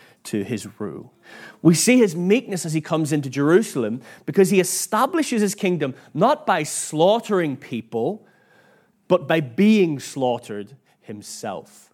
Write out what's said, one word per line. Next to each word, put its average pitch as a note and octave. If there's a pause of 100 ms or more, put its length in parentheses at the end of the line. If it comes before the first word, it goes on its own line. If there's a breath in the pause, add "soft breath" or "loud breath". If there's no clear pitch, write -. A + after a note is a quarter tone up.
(240 soft breath)
to G#2
his G#2
rule. F#2+ (480 loud breath)
We E3
see B3
his F#3+
meekness F#3
as D#3
he D#3
comes D#3
into C#3
Jerusalem C#3 (240 loud breath)
because F#3
he G3
establishes A#3
his G3+
kingdom D3+ (200 loud breath)
not A3+
by F3
slaughtering F3
people, A#2+ (840 soft breath)
but F3
by E3
being E3
slaughtered A#2 (260)
himself. -